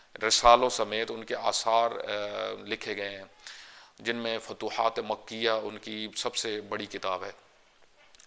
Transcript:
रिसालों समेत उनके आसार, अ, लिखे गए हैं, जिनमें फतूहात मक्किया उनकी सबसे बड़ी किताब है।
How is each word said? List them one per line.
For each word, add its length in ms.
रिसालों 460
समेत 420
उनके 220
आसार, 580
अ, 760
लिखे 300
गए 140
हैं, 220
जिनमें 380
फतूहात 600
मक्किया 560
उनकी 640
सबसे 440
बड़ी 240
किताब 380
है। 120